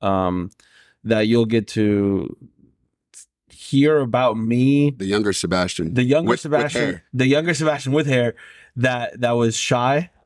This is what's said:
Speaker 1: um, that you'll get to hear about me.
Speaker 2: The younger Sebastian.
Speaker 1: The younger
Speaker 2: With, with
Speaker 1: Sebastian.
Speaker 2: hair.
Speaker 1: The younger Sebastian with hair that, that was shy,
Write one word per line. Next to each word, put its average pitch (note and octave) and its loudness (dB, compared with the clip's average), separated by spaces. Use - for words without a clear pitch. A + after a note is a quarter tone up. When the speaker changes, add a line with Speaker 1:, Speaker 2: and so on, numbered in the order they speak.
Speaker 1:
um, F#2 -2
that A2 2
you'll A#2 4
get A2 0
to G2+ 0
hear D3 2
about B2 0
me. C3 2
Speaker 2:
The A#2 -8
younger G2+ 0
Sebastian. F2+ -2
Speaker 1:
The B2 2
younger C#3 0
Speaker 2:
With, A#2+ 4
with - -8
Speaker 1:
Sebastian. D3 -2
Speaker 2:
hair. F#2 -4
Speaker 1:
The B2+ 0
younger D#3 2
Sebastian C#3 -2
with D3+ 0
hair B2 0
that, A#2+ -2
that A#2+ 0
was A#2 2
shy, C3+ 0